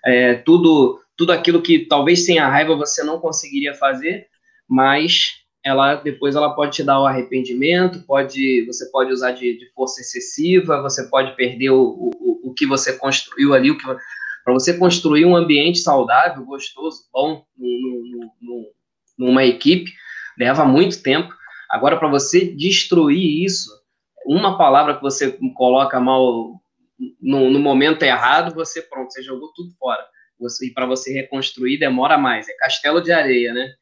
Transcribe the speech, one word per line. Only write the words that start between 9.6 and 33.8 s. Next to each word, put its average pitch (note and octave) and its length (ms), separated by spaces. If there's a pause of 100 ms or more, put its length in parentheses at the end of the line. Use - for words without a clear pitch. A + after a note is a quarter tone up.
força B2+ 260
excessiva, D#3 840
você C3+ 280
pode C3+ 260
perder B2 360
o, C3 100
o, - 680
o B2+ 40
que D3 120
você C3+ 320
construiu C3+ 560
ali, C3 180
o D3+ 60
que, - 60
pra - 680
você F3 240
construir E3+ 480
um F3+ 100
ambiente E3 440
saudável, C3+ 680
gostoso, C#3 680
bom, D3+ 320 (140)
num, B2 520
num, A#2 200 (120)
num, A#2+ 240 (520)
numa B2+ 260
equipe, C#3+ 480 (480)
leva C3+ 240
muito D#3 400
tempo. D3+ 300 (360)
Agora, C#3 280
pra D#3+ 100
você C#3+ 380
destruir E3 1000
isso, F#3+ 260 (560)
uma F3+ 320
palavra D3 380
que C#3 60
você C3+ 360 (160)
coloca C3 460
mal B2 640 (600)
no, C3 280
no C#3 100
momento C#3+ 440
errado, C#3+ 520
você, D#3+ 260
pronto, C3 300
você C3 100
jogou C3 320
tudo F3 240
fora. A#2 280 (340)
Você, A#2+ 280
e B2 60
pra B2+ 120
você C3 260
reconstruir C3+ 680
demora C#3+ 400
mais, A#2+ 300
é G#2+ 60
castelo D3 480
de E3+ 100
areia, B2+ 420
né? B2+ 160 (120)